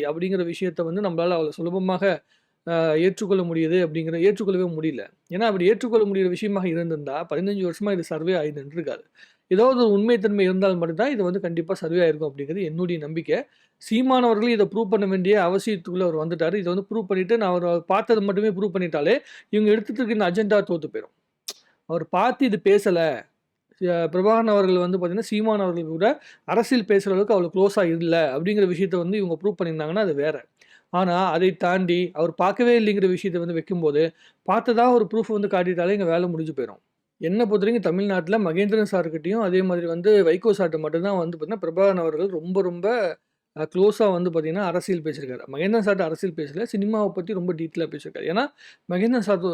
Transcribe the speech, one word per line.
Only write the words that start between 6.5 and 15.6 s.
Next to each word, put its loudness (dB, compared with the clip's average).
இருந்திருந்தா, -4
பதினஞ்சு -2
வருஷமா -2
இது -2
சர்வே -2
ஆகி -2
நின்றுருக்காது. -10
ஏதாவது 4
ஒரு 4
உண்மைத்தன்மை 2
இருந்தால் 2
மட்டும்தான் 0
இது -2
வந்து -2
கண்டிப்பா -4
சர்வே -2
ஆயிருக்கும் 0
அப்படிங்கிறது -8
என்னுடைய -4
நம்பிக்கை. -4
சீமான் 2
அவர்கள் 2
இதை 4
ப்ரூவ் -2
பண்ண 2
வேண்டிய 2
அவசியத்துக்குள்ள -2